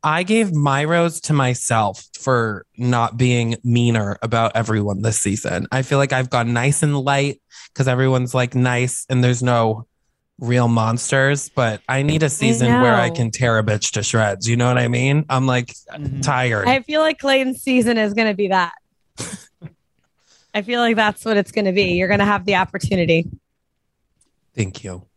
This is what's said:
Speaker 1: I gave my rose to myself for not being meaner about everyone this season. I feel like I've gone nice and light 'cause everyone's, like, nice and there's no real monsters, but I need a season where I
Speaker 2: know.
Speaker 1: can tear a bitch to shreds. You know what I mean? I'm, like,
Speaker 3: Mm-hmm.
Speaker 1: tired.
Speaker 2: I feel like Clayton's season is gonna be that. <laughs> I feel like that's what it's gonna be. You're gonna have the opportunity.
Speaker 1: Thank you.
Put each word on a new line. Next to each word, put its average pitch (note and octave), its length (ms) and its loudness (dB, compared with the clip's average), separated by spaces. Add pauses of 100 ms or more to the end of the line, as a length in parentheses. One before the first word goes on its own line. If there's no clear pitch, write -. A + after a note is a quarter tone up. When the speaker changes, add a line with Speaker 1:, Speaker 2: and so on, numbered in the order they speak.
Speaker 1:
I D#3 200 0
gave G3+ 320 2
my C#3+ 300 2
rose E3+ 380 0
to D#3 120 -2
myself A#2+ 760 0 (100)
for A2+ 460 -2 (140)
not A#2 400 0
being A#2+ 440 2
meaner A#2 600 2
about A2+ 320 0
everyone G#2 480 0
this A2 180 0
season. G2 500 -4
I C3 120 -2
feel C#3 160 0
like C#3 160 0
I've C3 160 -2
gone A#2+ 240 0
nice C3 280 0
and D3 160 0
light C#3 440 -2 (320)
'cause C3 120 0
everyone's, B2+ 480 2
like, B2 200 0
nice B2 560 0
and B2+ 120 2
there's B2 200 2
no A#2 440 0 (520)
real B2 300 2
monsters, A#2+ 840 0
but A2+ 360 -2
I C3+ 160 -2
need D3+ 200 0
a D3 80 2
season A#3 500 2
where A#3+ 140 4
I A#2+ 160 0
Speaker 2:
know. - 40 -8
Speaker 1:
can A#2 160 -2
tear A#2 280 0
a G#2+ 40 0
bitch G#2 300 -2
to G#2 100 -4
shreds. G#2 460 0
You A#2 80 2
know B2 120 2
what B2 100 2
I A#2+ 100 0
mean? C3+ 400 0
I'm, C3 180 0
like, B2 280 -2 (180)
Speaker 3:
Mm-hmm. C3+ 300 -8
Speaker 1:
tired. B2+ 440 0
Speaker 2:
I C4 140 2
feel D4+ 220 -2
like D#4 160 0
Clayton's C4+ 440 0
season A#3+ 360 2
is G#3 160 -2
gonna A3 200 0
be G3 140 -2
that. F3+ 240 0 (460)
<laughs> - 320 -14 (1040)
I G#3 80 -4
feel A#3+ 180 -4
like A#3 160 2
that's G#3+ 280 0
what A3 120 0
it's G3+ 160 0
gonna G3+ 200 0
be. F#3 200 2
You're F3+ 160 0
gonna G3+ 160 2
have G3+ 200 0
the G3 120 0
opportunity. F3 720 0 (1300)
Speaker 1:
Thank G2 280 -4
you. F#2 240 -12 (100)